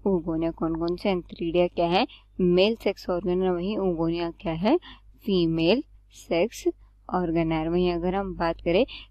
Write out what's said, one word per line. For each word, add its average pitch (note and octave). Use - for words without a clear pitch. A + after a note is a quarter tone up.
oogonia। E3
कौन E3
कौन E3+
से G3
antheridia F3
क्या E3+
है, F#3+
मेल F#3
सेक्स -
ऑर्गन F3+
है, F#3
वहीं F#3+
oogonia E3+
क्या E3
है, G#3
फीमेल F3
सेक्स -
ऑर्गन E3
है। D#3+
वहीं F3+
अगर F3
हम G3
बात E3+
करें B3